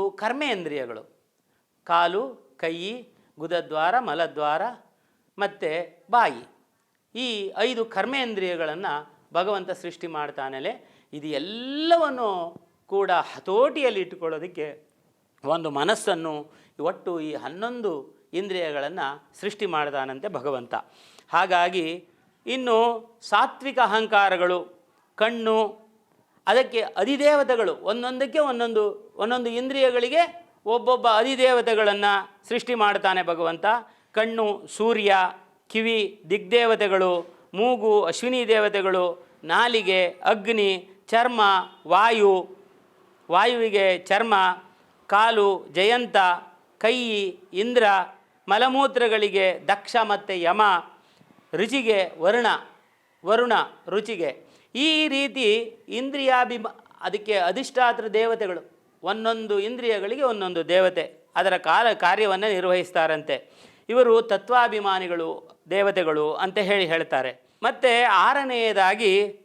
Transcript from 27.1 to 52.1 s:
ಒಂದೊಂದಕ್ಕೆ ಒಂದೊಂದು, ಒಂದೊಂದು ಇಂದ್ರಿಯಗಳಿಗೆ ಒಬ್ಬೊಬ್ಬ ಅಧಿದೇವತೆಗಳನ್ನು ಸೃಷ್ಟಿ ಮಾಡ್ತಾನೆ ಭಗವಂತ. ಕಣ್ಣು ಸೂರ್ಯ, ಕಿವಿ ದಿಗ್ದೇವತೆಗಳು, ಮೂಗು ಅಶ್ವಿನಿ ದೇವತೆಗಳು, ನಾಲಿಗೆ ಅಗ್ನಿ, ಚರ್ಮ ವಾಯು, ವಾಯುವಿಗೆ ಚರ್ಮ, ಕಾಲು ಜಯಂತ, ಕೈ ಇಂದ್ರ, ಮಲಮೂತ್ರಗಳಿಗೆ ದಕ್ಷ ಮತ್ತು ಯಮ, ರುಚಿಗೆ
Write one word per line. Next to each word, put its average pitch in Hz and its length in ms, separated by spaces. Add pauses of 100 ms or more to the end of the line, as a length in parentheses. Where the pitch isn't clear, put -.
ಒಂದೊಂದಕ್ಕೆ 247 640
ಒಂದೊಂದು, 233 440 (320)
ಒಂದೊಂದು 233 340
ಇಂದ್ರಿಯಗಳಿಗೆ 254 720 (440)
ಒಬ್ಬೊಬ್ಬ 240 420
ಅಧಿದೇವತೆಗಳನ್ನು 220 1040 (360)
ಸೃಷ್ಟಿ 240 260
ಮಾಡ್ತಾನೆ 196 480
ಭಗವಂತ. 170 420 (460)
ಕಣ್ಣು 226 340 (220)
ಸೂರ್ಯ, 214 440 (580)
ಕಿವಿ 226 300 (300)
ದಿಗ್ದೇವತೆಗಳು, 202 840 (420)
ಮೂಗು 220 380 (120)
ಅಶ್ವಿನಿ 240 440
ದೇವತೆಗಳು, 202 580 (380)
ನಾಲಿಗೆ 190 580 (300)
ಅಗ್ನಿ, 208 400 (360)
ಚರ್ಮ 233 340 (460)
ವಾಯು, 202 460 (960)
ವಾಯುವಿಗೆ 214 540 (120)
ಚರ್ಮ, 208 360 (760)
ಕಾಲು 214 380 (280)
ಜಯಂತ, 220 420 (640)
ಕೈ 247 160 (560)
ಇಂದ್ರ, 233 300 (640)
ಮಲಮೂತ್ರಗಳಿಗೆ 226 1000 (220)
ದಕ್ಷ 202 360
ಮತ್ತು 208 380
ಯಮ, 180 200 (920)
ರುಚಿಗೆ 220 460 (200)